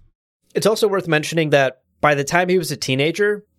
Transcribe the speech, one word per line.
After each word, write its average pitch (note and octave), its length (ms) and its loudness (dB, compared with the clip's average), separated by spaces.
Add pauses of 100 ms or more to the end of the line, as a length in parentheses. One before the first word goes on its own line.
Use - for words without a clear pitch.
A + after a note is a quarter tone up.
(540)
It's E3 140 0
also A3 200 2
worth F#3+ 200 -2
mentioning D#3 440 0
that C#3 300 2 (200)
by D3+ 140 4
the C#3 80 -2
time F3 260 0
he F#3 80 2
was D3+ 140 -2
a C3 60 -6
teenager, E3 680 -2 (160)